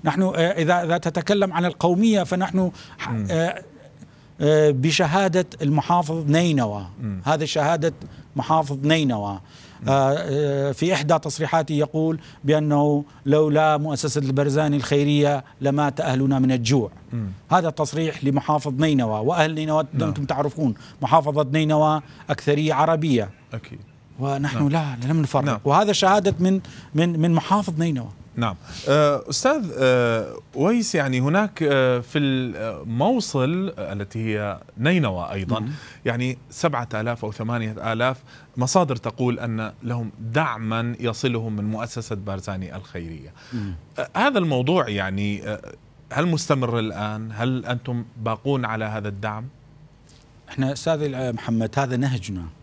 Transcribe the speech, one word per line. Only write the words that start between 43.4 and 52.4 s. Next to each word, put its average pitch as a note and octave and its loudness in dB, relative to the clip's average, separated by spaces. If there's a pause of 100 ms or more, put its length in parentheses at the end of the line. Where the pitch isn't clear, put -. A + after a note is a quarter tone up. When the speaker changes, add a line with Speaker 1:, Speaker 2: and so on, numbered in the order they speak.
Speaker 1:
مم. G#2 -6 (260)
Speaker 2:
آه، C3+ -6
هذا A#3+ 2
الموضوع، C#3+ 0
يعني، G2+ -4
آه، G#2+ -8 (500)
هل D3 -2
مستمر C3 0
الآن؟ G#2+ -6
هل B2+ -2
أنتم A#2+ -6 (200)
باقون A#2+ -2
على A2 -4
هذا G#2+ -6
الدعم؟ G#2+ -8 (1040)
Speaker 1:
احنا C3+ -2
أستاذ C3+ -2
محمد، A2+ -2
هذا C3 0
نهجنا. G#2 -2 (200)